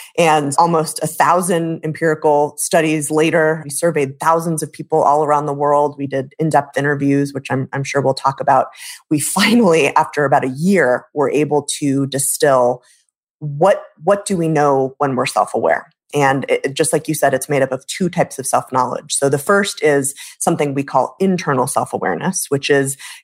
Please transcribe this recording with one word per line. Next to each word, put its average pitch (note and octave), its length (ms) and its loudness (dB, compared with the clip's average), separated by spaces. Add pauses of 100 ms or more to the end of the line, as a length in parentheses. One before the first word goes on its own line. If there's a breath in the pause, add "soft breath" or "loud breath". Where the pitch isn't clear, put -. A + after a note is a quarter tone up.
(160 loud breath)
And D#3 440 2
almost E3 420 2
a D#3+ 60 -2
thousand E3 760 0
empirical D#3 760 0
studies D#3 520 0
later, D#3 540 2
we C#3+ 80 -12
surveyed D3 480 -2
thousands E3 420 0
of D3+ 100 -8
people D#3 300 -2
all D3 220 4
around D3 240 2
the C#3+ 60 -2
world. C#3+ 440 2
We C#3 80 -6
did C3+ 320 -6
in-depth D3 400 0
interviews, C#3+ 560 0
which C3 160 -10
I'm, C3 240 -2
I'm C#3 120 -4
sure C#3 160 -2
we'll C3 120 2
talk - 260 -4
about. C3 280 2 (420 loud breath)
We D3+ 100 0
finally, F#3+ 760 2
after D3+ 280 0
about C#3 200 2
a C3+ 60 -2
year, C#3+ 680 2
were C#3+ 160 0
able D3 320 0 (160)
to C#3 260 0
distill C3+ 800 0 (560 soft breath)
what, D3+ 460 0 (180)
what G3+ 240 0
do G3 100 -2
we E3 120 0
know C#3+ 500 2
when C3+ 160 -2
we're B2 100 -2
self-aware? G2 640 0 (220)
And C#3 380 2
it, C3+ 240 -2
just D3+ 180 -2
like D#3 160 -2
you D#3 60 -2
said, D3+ 220 0
it's - 120 -6
made C#3+ 140 0
up C3 100 -2
of C3+ 140 -8
two - 240 -4
types E3 300 -4
of B2+ 80 -10
self-knowledge. B2+ 640 -2
So C#3 160 0
the C3+ 80 2
first G3+ 460 -2
is C#3 320 2 (240 loud breath)
something D#3 340 -2
we C#3 80 -2
call C3+ 380 -2
internal E3 480 0
self-awareness, B2 840 -4
which C#3 220 -2
is C#3 260 0 (260 loud breath)